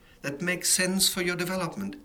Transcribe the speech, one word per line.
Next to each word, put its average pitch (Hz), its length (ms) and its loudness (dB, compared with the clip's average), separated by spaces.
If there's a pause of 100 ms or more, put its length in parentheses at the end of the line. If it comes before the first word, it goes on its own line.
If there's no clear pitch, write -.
(220)
that - 200 -4
makes 180 280 0
sense 190 380 4
for 185 140 0
your 175 160 0
development 165 680 -2